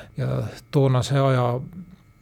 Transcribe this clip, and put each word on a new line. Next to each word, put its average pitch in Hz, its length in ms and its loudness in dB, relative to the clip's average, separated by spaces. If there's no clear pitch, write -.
ja 127 300 -2
toonase 139 480 2
aja 127 400 2